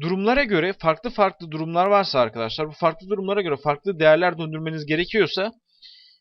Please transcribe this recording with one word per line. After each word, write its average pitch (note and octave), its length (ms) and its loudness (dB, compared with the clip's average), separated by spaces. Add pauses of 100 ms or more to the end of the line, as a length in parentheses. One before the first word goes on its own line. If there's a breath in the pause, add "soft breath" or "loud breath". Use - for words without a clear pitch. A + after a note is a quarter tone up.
durumlara G3+ 420 2
göre, F#3+ 280 0
farklı D#3+ 380 -2
farklı F#3 400 -2
durumlar E3 360 0
varsa G3 340 2
arkadaşlar, A#2 480 -2
bu D3+ 40 -14
farklı E3 360 -2
durumlara G3 340 -2
göre D#3 140 -2
farklı D3+ 420 -4
değerler D#3+ 400 4
döndürmeniz D#3+ 480 -6
gerekiyorsa, F#3 680 0 (680 loud breath)